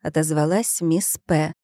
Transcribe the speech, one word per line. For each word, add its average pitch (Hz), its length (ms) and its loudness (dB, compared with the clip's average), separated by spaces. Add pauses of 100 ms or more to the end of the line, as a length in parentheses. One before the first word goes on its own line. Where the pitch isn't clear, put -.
отозвалась 156 760 0
мисс 170 360 0 (100)
П. 156 260 0 (120)